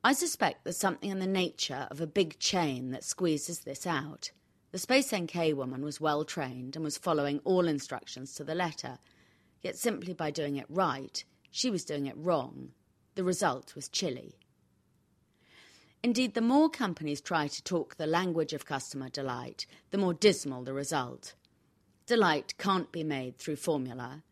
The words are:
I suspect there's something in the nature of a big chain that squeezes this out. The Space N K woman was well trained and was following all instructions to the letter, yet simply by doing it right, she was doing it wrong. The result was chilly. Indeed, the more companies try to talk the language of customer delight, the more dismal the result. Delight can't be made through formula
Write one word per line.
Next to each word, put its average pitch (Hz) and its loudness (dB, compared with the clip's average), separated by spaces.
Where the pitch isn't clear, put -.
I 254 6
suspect - 0
there's - -6
something 196 0
in 190 -2
the 185 0
nature 175 0
of 143 -6
a 160 -2
big 160 2
chain 135 0
that 127 -6
squeezes 170 0
this - -10
out. 151 -4
The 185 -6
Space 269 2
N 175 0
K 165 2
woman 135 -4
was 151 -6
well 151 2
trained 127 -6
and 160 -4
was 147 -4
following 147 2
all 185 4
instructions 135 -4
to 151 -10
the 156 -4
letter, 151 -4
yet - -6
simply 185 -2
by 156 -2
doing 147 -2
it 135 -6
right, 143 -2
she - 0
was 185 -2
doing 143 -2
it - -8
wrong. 135 -2
The 190 -2
result 170 0
was 143 -10
chilly. - -4
Indeed, 240 2
the 226 0
more 277 8
companies 156 -2
try 156 0
to - -6
talk - -2
the 156 -2
language 165 2
of 147 -8
customer 135 -6
delight, 123 -6
the 196 2
more 185 4
dismal 147 4
the 135 -6
result. 135 -2
Delight 190 4
can't 190 2
be 165 -4
made 131 -4
through 151 -4
formula 127 -2